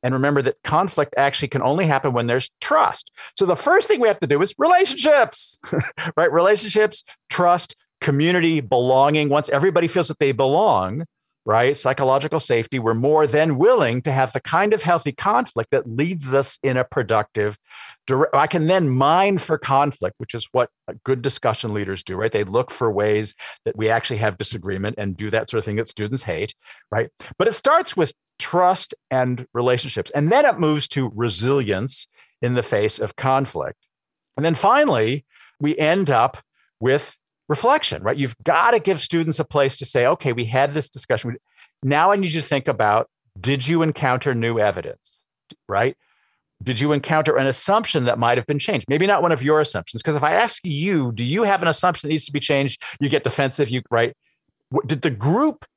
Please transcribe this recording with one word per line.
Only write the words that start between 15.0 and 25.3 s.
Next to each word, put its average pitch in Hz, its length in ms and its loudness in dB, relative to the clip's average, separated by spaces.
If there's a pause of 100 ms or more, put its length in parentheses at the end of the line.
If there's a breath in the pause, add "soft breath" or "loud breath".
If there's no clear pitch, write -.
conflict 208 600 -2
that 127 180 0
leads 143 420 -4
us 139 300 0
in 131 160 0
a 127 60 0
productive 104 720 -2 (480 loud breath)
dire-, 135 300 0
I 143 100 4
can 156 220 0
then 175 220 2
mine 165 500 2
for 156 180 -4
conflict, 139 640 -2
which - 160 -12
is 113 160 -10
what 123 180 0 (340)
good 127 200 -2
discussion 120 500 -4
leaders 98 300 -6
do, - 120 -10
right? 110 160 -4
They 104 120 0
look 110 260 -2
for 113 220 -2
ways 104 420 0 (300 loud breath)
that 110 120 -4
we 110 140 -2
actually 113 280 -2
have 104 200 -2
disagreement 98 640 -8
and 98 180 -6
do 107 140 -8